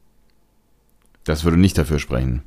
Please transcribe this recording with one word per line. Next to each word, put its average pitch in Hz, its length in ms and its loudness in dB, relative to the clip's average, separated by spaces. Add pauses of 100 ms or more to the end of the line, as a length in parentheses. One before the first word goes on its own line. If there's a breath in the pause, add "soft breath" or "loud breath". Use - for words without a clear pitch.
(1200)
Das 82 220 -4
würde 82 120 2
nicht 95 220 4
dafür 73 220 0
sprechen. 64 460 -4